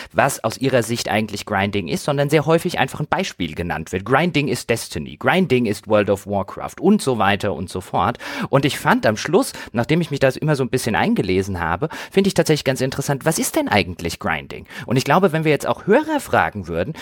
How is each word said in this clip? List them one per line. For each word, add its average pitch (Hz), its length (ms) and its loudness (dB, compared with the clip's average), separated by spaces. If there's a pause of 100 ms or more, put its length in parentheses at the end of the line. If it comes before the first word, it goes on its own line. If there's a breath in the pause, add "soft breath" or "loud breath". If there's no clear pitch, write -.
(120)
was 135 300 0
aus 110 140 -2
ihrer 123 260 2
Sicht 113 280 -4
eigentlich 107 340 -2
Grinding 104 440 0
ist, - 160 -4
sondern 143 260 0
sehr 156 160 4
häufig 165 320 2
einfach - 220 -2
ein 151 80 -2
Beispiel 117 460 -4
genannt 80 380 -6
wird. 95 120 -4
Grinding 143 440 2
ist - 220 -4
Destiny, 76 480 -4
Grinding 131 480 2
ist 104 220 -4
World 104 200 4
of 98 180 0
Warcraft - 540 -4
und 196 220 4
so 127 160 0
weiter 101 340 2
und 90 160 -6
so 92 120 -6
fort. 104 380 -2 (300 loud breath)
Und 135 160 2
ich 139 140 0
fand 220 260 0
am 110 120 2
Schluss, 202 360 0 (200 loud breath)
nachdem 135 280 0
ich 165 100 -4
mich 139 100 -2
da 139 80 4
immer 147 280 0
so 131 60 0
ein 120 80 0
bisschen 120 240 0
eingelesen 95 640 0
habe, 87 280 -2 (220 loud breath)
finde 196 180 2
ich 180 60 -2
tatsächlich 156 300 2
ganz 131 160 0
interessant, 135 440 -2
was 156 140 2
ist - 180 -2
denn 294 120 0
eigentlich 90 500 0
Grinding? 73 480 -6 (200 loud breath)
Und 120 100 0
ich 131 80 2
glaube, 160 280 4
wenn 160 120 -2
wir 156 80 4
jetzt 139 140 0
auch - 200 -4
Hörer 302 340 2
fragen 92 460 0
würden, 87 360 -4